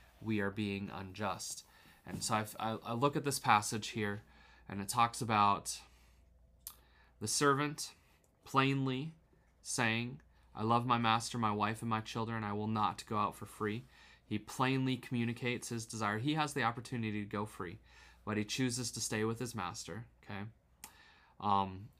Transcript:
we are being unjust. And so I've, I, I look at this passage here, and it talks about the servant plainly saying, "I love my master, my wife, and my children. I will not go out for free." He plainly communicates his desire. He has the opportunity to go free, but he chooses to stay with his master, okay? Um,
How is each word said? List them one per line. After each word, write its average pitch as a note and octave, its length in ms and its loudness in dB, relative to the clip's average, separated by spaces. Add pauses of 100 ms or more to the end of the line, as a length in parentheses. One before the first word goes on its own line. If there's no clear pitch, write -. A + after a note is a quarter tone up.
(200)
we G#2+ 200 2
are G2 100 2
being G2+ 420 -2
unjust. F#2+ 720 -6 (420)
And G2 160 -8
so A#2+ 120 0
I've, G#2+ 240 -2
I, A2 260 -2
I A2+ 100 -4
look C#3+ 220 2
at C#3 80 -2
this C#3 140 0
passage G#2+ 500 4
here, G#2 340 -2 (460)
and G2 120 -4
it G2 80 -6
talks A#2+ 320 2
about G#2 580 4 (1400)
the G#2+ 80 -4
servant D3 640 2 (520)
plainly C3+ 680 2 (500)
saying, A#2+ 580 0 (340)
"I - 80 -4
love A#2+ 240 4
my B2 100 6
master, A#2 400 2
my A2 160 2
wife, G#2+ 300 0
and A#2 80 -2
my A2 100 0
children. A2+ 440 -4
I G#2 100 -2
will G#2+ 120 -2
not G#2+ 400 0
go A2 120 -2
out G2+ 180 0
for - 100 -12
free." G#2+ 380 -4 (400)
He G#2+ 140 -4
plainly C3 580 0
communicates A#2+ 720 -2
his A2+ 160 -4
desire. G#2+ 340 -2
He D3 160 0
has D3+ 200 -2
the C3 80 0
opportunity A2+ 580 -2
to G2+ 60 -6
go G#2 180 -4
free, G2 360 -10 (440)
but G#2+ 140 -2
he G#2+ 60 0
chooses B2 480 -2
to A#2 80 -8
stay A2 240 0
with A2+ 140 0
his A#2+ 160 -6
master, G2+ 520 -6 (180)
okay? G2+ 200 -8 (960)
Um, G2 480 2 (120)